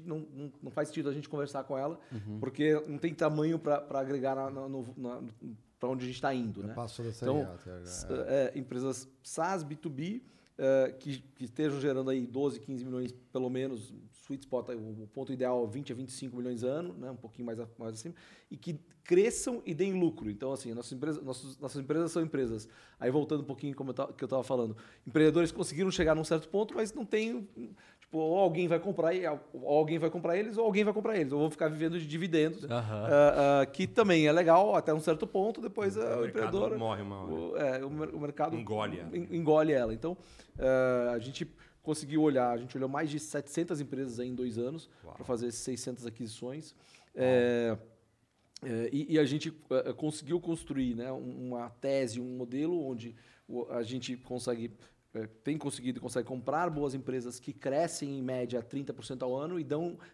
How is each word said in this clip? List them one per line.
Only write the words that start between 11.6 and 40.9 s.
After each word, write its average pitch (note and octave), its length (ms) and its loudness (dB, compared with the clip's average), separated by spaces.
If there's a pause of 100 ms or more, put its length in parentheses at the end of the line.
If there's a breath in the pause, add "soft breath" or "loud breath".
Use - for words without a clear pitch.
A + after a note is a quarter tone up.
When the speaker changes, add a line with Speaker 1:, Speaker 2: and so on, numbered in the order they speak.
Speaker 1:
gerando C3 300 0
aí C3 160 0
doze, C3 340 -2
quinze B2+ 240 -8
milhões, B2+ 280 -4 (200)
pelo B2+ 180 0
menos, B2+ 420 -4 (360)
sweet C#3 160 -8
spot, B2 240 -4
o, A2 360 -8
o G#2 80 -18
ponto C3+ 200 -6
ideal, B2 340 2
vinte C3 240 -6
a A#2 60 -6
vinte B2+ 140 -8
e - 20 -14
cinco B2 240 -10
milhões B2 260 -4
ano, D#3+ 320 -2
né, B2+ 160 -12
um B2 60 -12
pouquinho A2+ 300 -12
mais A2+ 120 -6
a-, A2+ 100 -8 (100)
mais A2+ 160 -8
acima, E3+ 200 -12 (360 loud breath)
e D3 60 -12
que - 220 -8 (240)
cresçam A3+ 640 4
e E3 100 -4
deem F#3+ 240 2
lucro. D#3 320 0
Então, C3 220 -4
assim, B2 220 -6
nossas A#2+ 180 -10
empresas, D3 300 -4
nossos, C3 360 -10
nossas C#3 220 -8
empresas D#3 320 0
são E3+ 100 2
empresas, A#2+ 460 -2 (320 loud breath)
aí B2 100 2
voltando D3 300 2
um C3+ 60 -6
pouquinho C3+ 280 -6
como C3+ 160 -8
eu B2 40 -4
ta-, C3+ 180 -4
que - 100 -10
eu B2+ 60 -4
tava C3 160 0
falando, A#2 320 0 (300 loud breath)
empreendedores D#3 440 6
conseguiram F3+ 400 0
chegar D#3+ 240 4
num D#3 100 0
certo D#3+ 240 0
ponto, G#3+ 260 0
mas A3 180 -2
não A#3+ 140 -6
tem, A3 420 -2 (500 loud breath)
tipo, - 200 -6
ou D#3+ 200 2
alguém F3 300 4
vai E3 100 4
comprar E3+ 360 2
e, F#3 120 0
ou C#3+ 520 0
alguém D#3 200 4
vai D#3 120 2
comprar E3+ 260 0
eles, G#3+ 220 -2
ou A3+ 80 4
alguém G3+ 180 4
vai G#3 80 2
comprar G#3+ 240 0
eles, C#3+ 160 2
ou C#3+ 80 2
vão D#3 100 4
ficar D#3 180 0
vivendo E3 300 -2
de D#3+ 80 -4
dividendos, D#3+ 580 2
Speaker 2:
Aham. A2+ 420 -2
Speaker 1:
ah, C#3+ 560 8
ah, C3+ 40 4
que F#3 200 -2
também F3 400 6
é D3 60 8
legal F3 440 8
até D#3 160 4
um D#3 80 2
certo D#3+ 260 2
ponto, G3+ 360 0
depois, G3+ 340 -2
Speaker 4:
O A3 60 -2
Speaker 1:
ah, - 0 -
o A#2+ 180 0
Speaker 4:
mercado A#2 80 2
Speaker 1:
empreendedor, E3+ 500 0
Speaker 4:
morre A2 220 0
uma G2+ 220 -6
hora. D#3+ 100 -6
Speaker 1:
o, D#3+ 240 -4
é, C3 280 0
o C#3 60 -6
mer-, D#3 240 -6
o D#3 60 -6
mercado D3 360 -2
Speaker 4:
Engole G#2+ 420 -2
ela. E2 180 -8
Speaker 1:
en-, F3 180 -4
engole D#3 380 6
ela. A#2+ 220 2
Então, D#3+ 240 -4 (400 loud breath)
ah, B2+ 560 4